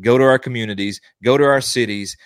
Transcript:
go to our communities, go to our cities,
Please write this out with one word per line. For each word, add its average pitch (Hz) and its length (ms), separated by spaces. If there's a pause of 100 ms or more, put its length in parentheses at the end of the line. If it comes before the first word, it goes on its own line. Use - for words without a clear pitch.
go 117 160
to 135 80
our 127 120
communities, 104 640 (240)
go 127 140
to 143 80
our 139 160
cities, 104 640